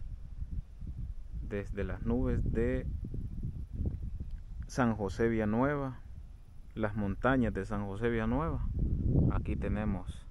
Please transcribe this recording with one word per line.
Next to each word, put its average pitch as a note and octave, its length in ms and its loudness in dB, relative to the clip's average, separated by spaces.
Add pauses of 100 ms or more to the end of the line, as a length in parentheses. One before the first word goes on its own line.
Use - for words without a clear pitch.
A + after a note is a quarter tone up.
(1400)
desde G2+ 440 -2
las F#2 180 -2
nubes A#2+ 500 2
de B2 360 2 (1800)
San A#2 300 2
José G#2 340 2
Villanueva, B2 720 2 (720)
las G#2+ 220 0
montañas A2 580 4
de F#2+ 100 0
San G#2 220 -2
José G2+ 240 0
Villanueva. A#2+ 580 2 (640)
Aquí G2+ 240 0
tenemos G2+ 760 -2